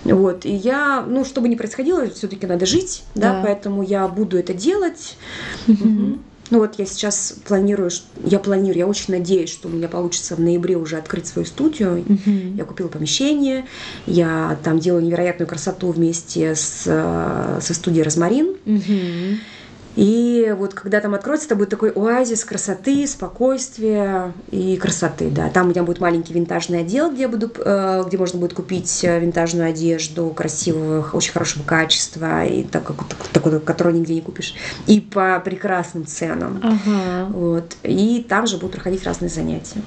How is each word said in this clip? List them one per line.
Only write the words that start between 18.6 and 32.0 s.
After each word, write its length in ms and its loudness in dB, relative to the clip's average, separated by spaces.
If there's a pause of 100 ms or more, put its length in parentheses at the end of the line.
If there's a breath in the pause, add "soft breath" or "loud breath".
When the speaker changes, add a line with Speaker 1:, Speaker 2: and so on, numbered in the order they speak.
Speaker 2:
Мгм. 760 0 (560 loud breath)
Speaker 1:
И 600 4
вот 180 -4
когда 260 2
там 140 0
откроется, 320 -2
это 100 2
будет 140 2
такой 200 2
оазис 540 2
красоты, 640 0
спокойствия 1200 0 (200)
и 240 2
красоты, 520 -2
да. 220 0
Там 160 4
у 40 4
меня 120 2
будет 160 -2
маленький 360 0
винтажный 460 0
отдел, 300 0
где 120 -4
я 60 0
буду, 300 -2
э, 480 2
где 100 -2
можно 220 0
будет 160 -2
купить, 480 -4
э, 160 4
винтажную 520 2
одежду 640 -2
красивых, 800 -2
очень 160 -2
хорошего 320 -2
качества, 800 0